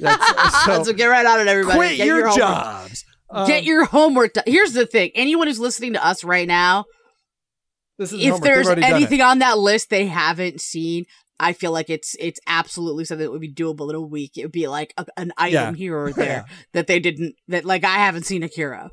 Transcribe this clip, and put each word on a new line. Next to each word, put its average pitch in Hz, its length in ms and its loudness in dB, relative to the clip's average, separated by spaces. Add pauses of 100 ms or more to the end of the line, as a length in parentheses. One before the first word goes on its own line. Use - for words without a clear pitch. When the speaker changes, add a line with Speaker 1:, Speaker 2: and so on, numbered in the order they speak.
Speaker 1:
that's, 427 640 2
Speaker 2:
<laughs> - 0 -
Speaker 1:
so 180 180 2
Speaker 2:
So 220 100 -2
get 220 140 0
right 240 180 4
on 226 160 6
it, 208 60 2
everybody. 196 320 4
Speaker 1:
quit 339 200 2
Speaker 2:
Get 208 100 2
Speaker 1:
your 320 100 2
Speaker 2:
your 220 100 2
homework. 214 100 4 (100)
Speaker 1:
jobs. 107 560 -6 (420)
Speaker 2:
Get 294 140 2
Speaker 1:
Um, 262 40 -6
Speaker 2:
your 320 200 4
homework 269 480 4
done. - 160 -2
Here's 349 240 4
the 240 120 0
thing. 208 300 0
Anyone 302 320 0
who's 240 140 -4
listening 240 320 -6
to 190 120 -2
us 180 200 0
right 175 240 0
now, 180 380 2 (1120)
Speaker 1:
This 185 140 -8
is 208 80 -10
Speaker 2:
if 220 100 0
Speaker 1:
homework. 180 120 0
They've 277 120 4
Speaker 2:
there's 254 120 4
Speaker 1:
already 175 160 2
done 262 100 4
it. - 40 4
Speaker 2:
anything 277 240 2
on 262 200 6
that 240 180 4
list 202 320 2
they 196 160 0
haven't 165 540 -4
seen, 170 440 -6 (340)
I 175 140 0
feel 175 200 -6
like 160 180 -6
it's, - 280 -8
it's 165 280 -10
absolutely 165 580 -4
something 156 200 -8
that 135 60 -6
would 147 100 -10
be 156 120 -12
doable 151 380 -6
in 156 60 -8
a 160 40 -8
week. 147 360 -12
It 127 60 -10
would 156 100 -12
be, 165 140 -4
like, 147 300 -8
a, - 100 -10 (100)
an 175 200 -10
item 165 380 -2
Speaker 1:
Yeah. 151 40 -10
Speaker 2:
here 175 200 -8
or 143 140 -6
Speaker 1:
<laughs> - 0 -
Speaker 2:
there - 140 -2 (220)
Speaker 1:
Yeah. - 60 -20 (180)
Speaker 2:
that 170 140 -2
they 180 140 2
didn't, 165 360 -4 (120)
that, 175 160 -4
like, 185 200 -2
I 190 120 0
haven't 190 280 0
seen 185 180 -4
Akira, 160 500 -10